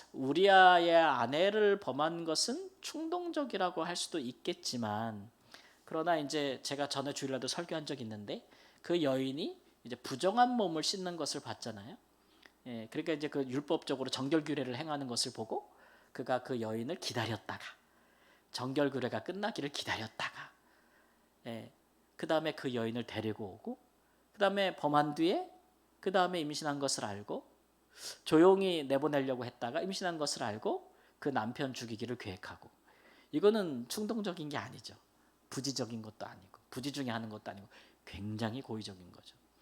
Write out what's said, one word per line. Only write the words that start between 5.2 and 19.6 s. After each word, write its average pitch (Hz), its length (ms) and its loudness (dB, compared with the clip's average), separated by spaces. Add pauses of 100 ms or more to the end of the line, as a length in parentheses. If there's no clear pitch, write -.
그러나 165 320 0
이제 143 440 -2
제가 139 260 -2
전에 139 260 -2
주일날도 131 340 -4
설교한 170 400 -6
적이 131 160 -6
있는데 110 440 -8 (360)
그 170 180 0
여인이 135 580 0 (260)
이제 123 100 -8
부정한 233 560 2
몸을 175 320 2
씻는 180 340 -2
것을 143 240 -4
봤잖아요. 113 560 -10 (680)
예, 113 240 -10
그러니까 160 220 -2
이제 147 140 -2
그 139 180 -2
율법적으로 135 680 -2
정결규례를 139 640 0
행하는 143 320 -4
것을 123 260 -2
보고 - 340 -6 (440)
그가 127 320 -2
그 123 180 -4
여인을 113 360 -4
기다렸다가, 110 640 -4 (880)
정결규례가 127 720 -2
끝나기를 190 460 -6